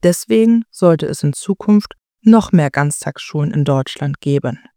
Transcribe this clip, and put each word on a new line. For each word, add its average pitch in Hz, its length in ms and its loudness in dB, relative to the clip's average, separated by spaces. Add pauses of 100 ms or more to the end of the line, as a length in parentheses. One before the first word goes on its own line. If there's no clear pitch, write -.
Deswegen 226 680 2
sollte 165 360 0
es - 160 -8
in 143 100 0
Zukunft - 640 -2 (280)
noch 220 300 4
mehr 151 180 2
Ganztagsschulen 147 800 -4
in 147 120 0
Deutschland 139 560 -4
geben. 139 380 -4 (180)